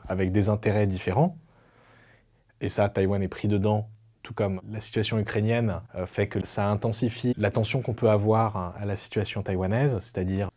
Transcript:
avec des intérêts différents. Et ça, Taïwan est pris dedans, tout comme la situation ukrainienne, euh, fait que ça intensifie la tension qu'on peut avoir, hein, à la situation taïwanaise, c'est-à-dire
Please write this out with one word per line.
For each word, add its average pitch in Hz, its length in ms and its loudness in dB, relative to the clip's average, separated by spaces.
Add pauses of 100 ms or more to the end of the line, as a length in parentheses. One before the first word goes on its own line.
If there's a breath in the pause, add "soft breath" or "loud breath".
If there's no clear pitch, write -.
avec 95 240 0
des 101 200 4
intérêts 104 360 2
différents. 98 500 0 (1200 soft breath)
Et - 80 -2
ça, 101 200 2
Taïwan 98 360 2
est 92 40 -2
pris - 200 -4
dedans, 104 400 2 (340)
tout - 120 -16
comme 98 260 -2 (100)
la 107 100 -8
situation 110 380 -2
ukrainienne, 107 640 0 (160)
euh, 92 100 -4
fait 104 220 -2
que 98 180 -4
ça 101 240 -2
intensifie 113 680 -2
la 104 140 2
tension 117 320 0
qu'on 117 120 -4
peut 113 160 4
avoir, 107 460 4
hein, 90 200 -4
à 101 100 -6
la 101 80 -2
situation - 480 -4
taïwanaise, 104 560 0
c'est-à-dire 95 580 -2